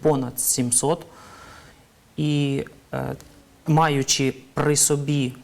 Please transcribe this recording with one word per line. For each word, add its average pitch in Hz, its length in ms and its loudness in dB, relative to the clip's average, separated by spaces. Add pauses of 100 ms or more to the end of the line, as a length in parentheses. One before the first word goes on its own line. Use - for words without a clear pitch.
понад 135 380 0
сімсот. 139 640 0 (1120)
І, 143 460 0 (300)
е, 131 220 -4 (540)
маючи 143 640 2 (200)
при 147 220 2
собі 143 580 0 (100)